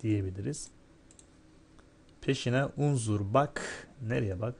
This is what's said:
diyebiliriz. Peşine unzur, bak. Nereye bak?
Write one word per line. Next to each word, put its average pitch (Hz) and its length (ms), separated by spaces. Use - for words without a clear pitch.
diyebiliriz. 104 680
Peşine 135 440
unzur, 110 580
bak. 139 280
Nereye 110 380
bak? 117 180